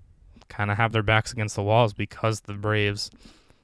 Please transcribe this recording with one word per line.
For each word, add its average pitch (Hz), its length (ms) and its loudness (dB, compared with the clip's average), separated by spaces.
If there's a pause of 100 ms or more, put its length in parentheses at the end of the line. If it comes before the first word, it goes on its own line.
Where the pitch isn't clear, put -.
(480)
kinda 101 260 -2
have 113 180 2
their 110 100 2
backs 110 300 2
against 107 240 -4
the 104 60 -2
walls 107 320 4
because 110 460 -4
the - 120 -14
Braves 104 580 -2 (540)